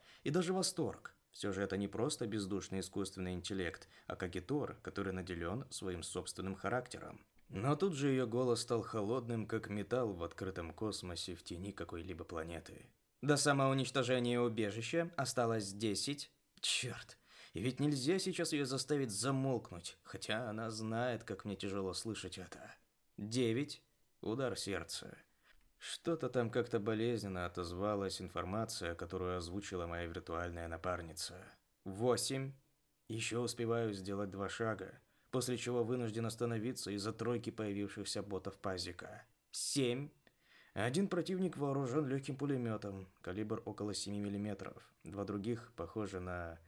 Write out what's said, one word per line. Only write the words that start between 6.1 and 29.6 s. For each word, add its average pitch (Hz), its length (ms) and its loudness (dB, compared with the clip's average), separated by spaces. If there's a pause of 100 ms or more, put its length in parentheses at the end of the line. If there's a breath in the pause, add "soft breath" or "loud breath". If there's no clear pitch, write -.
характером. - 720 -4 (240)
Но 123 260 2
тут 185 200 2
же 143 140 2
ее 131 180 6
голос 117 340 4
стал 113 220 2
холодным, 113 640 0
как 110 240 -2
металл 104 420 2
в 85 100 -4
открытом 87 520 -4
космосе 92 600 -4
в - 80 -12
тени 95 300 -6
какой-либо 85 520 -6
планеты. 80 600 -6 (380)
До 139 160 6
самоуничтожения 135 1000 4
убежища 117 800 2
осталось 113 560 2
десять, 107 580 0 (300)
черт, - 580 -2 (360 loud breath)
И 85 60 -2
ведь 127 200 2
нельзя 147 380 4
сейчас 180 340 0
ее 143 120 4
заставить 135 460 2
замолкнуть, 120 920 0
хотя 113 480 -2
она 113 200 -2
знает, 113 540 0
как - 200 -6
мне 101 120 -2
тяжело 95 380 -2
слышать 98 440 -4
это. - 360 -12 (420)
Девять. 117 640 2 (380)
Удар 120 360 0
сердца. - 600 -4 (640 soft breath)
Что-то - 500 -2
там 120 220 4
как-то 117 300 2
болезненно 107 640 2
отозвалась 92 720 0
информация, 90 760 -2
которую 90 420 -2
озвучила 87 500 -2